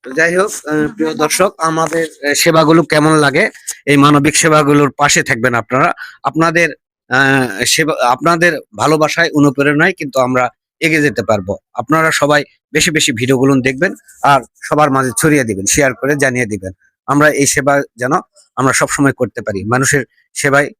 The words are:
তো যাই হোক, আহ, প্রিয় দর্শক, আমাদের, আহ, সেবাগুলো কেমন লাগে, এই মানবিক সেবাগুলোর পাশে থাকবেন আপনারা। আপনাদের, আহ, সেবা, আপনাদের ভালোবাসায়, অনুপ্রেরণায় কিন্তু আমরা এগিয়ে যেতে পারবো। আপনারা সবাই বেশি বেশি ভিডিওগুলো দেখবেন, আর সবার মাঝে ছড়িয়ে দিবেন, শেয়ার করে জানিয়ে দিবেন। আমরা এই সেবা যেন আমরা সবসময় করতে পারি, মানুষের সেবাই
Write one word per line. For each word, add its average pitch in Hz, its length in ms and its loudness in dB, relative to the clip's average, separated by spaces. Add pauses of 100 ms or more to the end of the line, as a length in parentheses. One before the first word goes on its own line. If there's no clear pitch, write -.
তো 131 100 -14
যাই 165 240 0
হোক, 196 300 -4
আহ, 151 280 -2
প্রিয় 156 200 -4
দর্শক, 180 440 0
আমাদের, 160 680 -4
আহ, 143 80 0
সেবাগুলো 160 480 4
কেমন 156 340 2
লাগে, 151 340 0 (360)
এই 143 100 2
মানবিক 143 400 4
সেবাগুলোর 147 640 2
পাশে 147 240 2
থাকবেন 120 320 -2
আপনারা। 127 380 0 (300)
আপনাদের, 160 540 0 (320)
আহ, 127 560 0
সেবা, 147 460 0
আপনাদের 160 500 0 (180)
ভালোবাসায়, 151 560 0
অনুপ্রেরণায় 147 580 2
কিন্তু 139 280 -6
আমরা 127 300 0 (300)
এগিয়ে 160 220 0
যেতে 117 200 -2
পারবো। 98 360 -2 (160)
আপনারা 160 360 0
সবাই 147 340 0 (280)
বেশি 160 180 -2
বেশি 151 220 -2
ভিডিওগুলো 131 480 2
দেখবেন, 135 340 -2 (280)
আর 139 180 4 (220)
সবার 151 280 0
মাঝে 131 280 0
ছড়িয়ে 151 260 2
দিবেন, 98 220 -4
শেয়ার 135 280 0
করে 143 220 -2
জানিয়ে 127 300 -2
দিবেন। 92 260 -8 (340)
আমরা 143 240 2
এই 139 160 0
সেবা 143 360 0 (140)
যেন 127 160 -4 (440)
আমরা 131 160 0
সবসময় 139 400 0
করতে - 280 -6
পারি, 98 240 -8
মানুষের 127 400 0 (300)
সেবাই 143 460 0